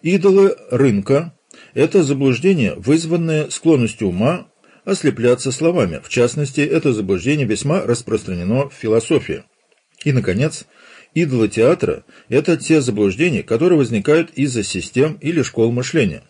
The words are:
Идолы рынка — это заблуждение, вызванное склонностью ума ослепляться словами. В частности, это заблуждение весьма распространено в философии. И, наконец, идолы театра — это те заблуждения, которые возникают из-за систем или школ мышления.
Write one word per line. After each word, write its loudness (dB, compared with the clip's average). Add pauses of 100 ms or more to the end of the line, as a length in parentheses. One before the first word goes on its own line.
Идолы 4 (140)
рынка — 0 (400)
это 2
заблуждение, 0
вызванное 0
склонностью 0
ума -2 (380)
ослепляться 0
словами. -2
В -20
частности, -2
это 0
заблуждение -2
весьма -2
распространено -4
в -20
философии. -2 (580)
И, 0
наконец, -2 (480)
идолы 0
театра — 0 (240)
это 0
те 2
заблуждения, 0
которые 2
возникают 0
из-за -2
систем -2
или -2
школ 0
мышления. -2